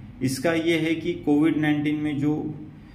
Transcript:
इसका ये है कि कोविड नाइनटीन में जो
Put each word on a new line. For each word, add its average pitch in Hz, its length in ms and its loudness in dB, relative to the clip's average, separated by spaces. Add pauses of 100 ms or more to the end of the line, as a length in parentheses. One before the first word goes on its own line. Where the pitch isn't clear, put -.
(220)
इसका 139 320 0
ये 165 260 2
है 160 160 0
कि 170 180 -4
कोविड 147 440 2
नाइनटीन 151 380 2
में 151 220 -2
जो 147 160 2 (600)